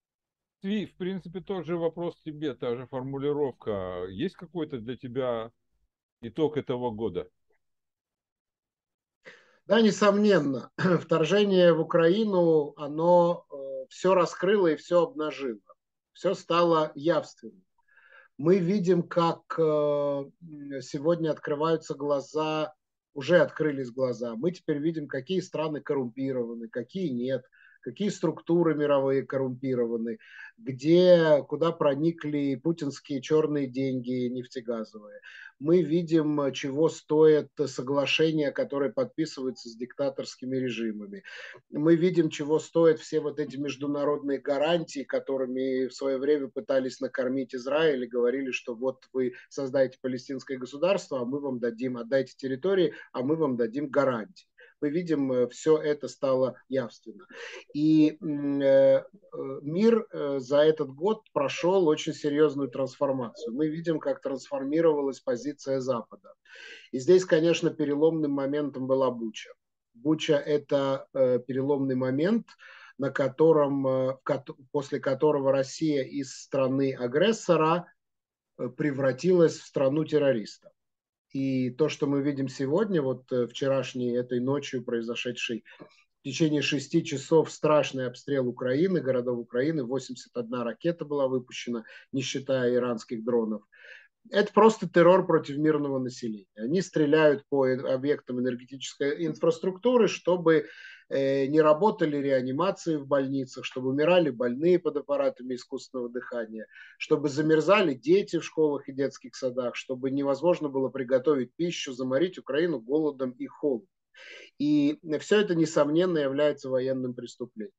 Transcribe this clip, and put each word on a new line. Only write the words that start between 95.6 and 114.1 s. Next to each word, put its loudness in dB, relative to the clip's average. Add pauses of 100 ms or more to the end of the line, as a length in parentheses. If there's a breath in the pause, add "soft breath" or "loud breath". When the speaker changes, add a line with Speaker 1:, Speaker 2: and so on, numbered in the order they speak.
Speaker 2:
населения. -8 (100)
Они -2
стреляют 2
по 2
э-, 0 (160)
объектам -4
энергетической -6
инфраструктуры, 0
чтобы, 2 (420 loud breath)
э, 0
не 4
работали 4
реанимации -2
в -8
больницах, -2
чтобы -6
умирали 4
больные 2
под -4
аппаратами -4
искусственного -10
дыхания, -10 (320 loud breath)
чтобы 0
замерзали 2
дети 0
в -10
школах -2
и -14
детских -6
садах, -4
чтобы -6
невозможно 0
было -2
приготовить 0
пищу, -4
заморить -2
Украину -2
голодом -2
и -12
холодом. -4 (720 loud breath)